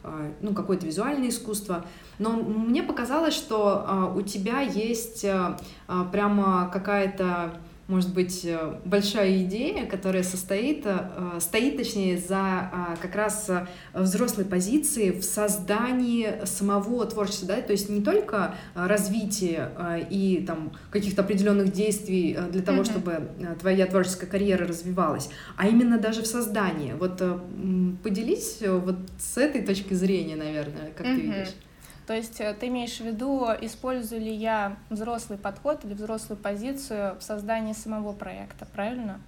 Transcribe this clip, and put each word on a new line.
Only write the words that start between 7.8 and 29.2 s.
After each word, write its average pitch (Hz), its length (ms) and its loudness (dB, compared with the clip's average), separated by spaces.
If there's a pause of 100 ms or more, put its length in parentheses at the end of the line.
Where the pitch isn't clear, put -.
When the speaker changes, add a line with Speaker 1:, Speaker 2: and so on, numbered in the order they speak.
Speaker 1:
может 180 240 2
быть, 180 320 0
э, 160 400 -2
большая 190 580 4
идея, 240 420 -2
которая 190 380 0
состоит, 196 600 -2
э, 180 540 -2
стоит, 247 360 2
точнее, 190 420 2
за, 190 220 0
а, 180 600 0
как 185 120 -6
раз, 208 360 -2
э, 180 160 0 (280)
взрослой 190 520 2
позиции 202 680 2
в 180 120 -2
создании 214 1200 2
самого 202 600 2
творчества, 196 440 -2
да, 226 120 2
то 208 120 0
есть 196 160 0
не 208 120 2
только, 247 540 2 (180)
э, 175 140 -2
развитие, 185 880 2
э, 170 320 -2
и 190 380 2
там 160 240 -4 (200)
каких-то 196 320 2
определенных 196 500 4
действий, 185 640 2
э, 175 120 -2
для 185 120 0
того, 196 180 4
Speaker 2:
Мгм. - 60 2
Speaker 1:
чтобы, 175 260 0
э, 165 480 -6
твоя 190 260 4
творческая 185 420 2
карьера 190 380 2
развивалась, 165 640 0 (280)
а 190 100 4
именно 233 320 6
даже 220 220 0
в 220 40 -2
создании. 202 680 0
Вот, 180 280 -2
э, 185 40 2
м, 185 760 0
поделись, 226 600 -2
э, 196 100 2
вот 185 240 2 (240)
с - 180 -6